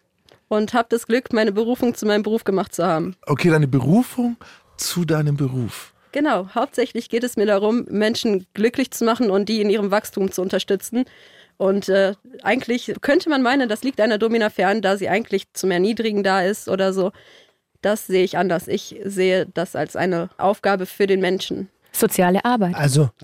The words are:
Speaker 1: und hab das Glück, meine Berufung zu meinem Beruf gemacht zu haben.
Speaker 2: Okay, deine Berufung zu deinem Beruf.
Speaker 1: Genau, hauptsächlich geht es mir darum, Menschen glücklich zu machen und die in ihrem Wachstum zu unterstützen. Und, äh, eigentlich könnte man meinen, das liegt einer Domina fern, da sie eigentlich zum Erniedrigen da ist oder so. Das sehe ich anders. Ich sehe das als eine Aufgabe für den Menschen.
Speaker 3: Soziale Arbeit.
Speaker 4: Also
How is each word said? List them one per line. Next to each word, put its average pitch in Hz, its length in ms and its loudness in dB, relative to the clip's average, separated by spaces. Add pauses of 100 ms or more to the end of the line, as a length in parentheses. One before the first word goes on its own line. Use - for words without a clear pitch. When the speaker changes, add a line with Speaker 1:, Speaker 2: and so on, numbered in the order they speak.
(480)
Speaker 1:
und 214 260 0
hab 240 160 0
das 233 160 0
Glück, 247 260 -2
meine 220 200 2
Berufung 233 420 0
zu - 120 -4
meinem 208 160 2
Beruf 214 220 -2
gemacht 196 300 -2
zu 170 120 -2
haben. 170 300 -2 (100)
Speaker 2:
Okay, 156 240 2
deine 151 180 4
Berufung 220 680 2 (420)
zu - 260 -4
deinem 151 320 0
Beruf. 127 560 -4 (200)
Speaker 1:
Genau, 240 420 0
hauptsächlich 240 560 -2
geht 226 120 0
es 247 140 -4
mir 208 100 2
darum, 214 440 2
Menschen 214 640 0
glücklich 240 380 0
zu - 120 -4
machen 226 260 2
und 196 200 0
die 220 100 0
in 208 100 0
ihrem 202 200 0
Wachstum 196 420 -2
zu - 100 -6
unterstützen. 202 640 -2 (540)
Und, 196 320 0
äh, 196 240 2 (280)
eigentlich 233 600 -2
könnte 302 260 2
man 277 140 2
meinen, 247 260 2
das 214 160 -4
liegt 262 160 -2
einer 240 180 2
Domina 226 300 0
fern, 208 320 0
da 196 160 0
sie 214 140 -4
eigentlich 202 420 -2
zum - 180 -2
Erniedrigen 208 540 0
da 196 180 2
ist 196 260 -2
oder 190 260 0
so. 190 180 -2 (680)
Das 208 240 -2
sehe 185 180 2
ich - 140 -2
anders. 180 300 -2
Ich - 360 -6
sehe 185 480 0
das - 240 -6
als 151 200 -6
eine 175 420 -2
Aufgabe 196 480 0
für - 200 -2
den 190 140 2
Menschen. 190 480 -2 (240)
Speaker 3:
Soziale 185 520 2
Arbeit. 220 300 2
Speaker 4:
Also 143 360 4 (140)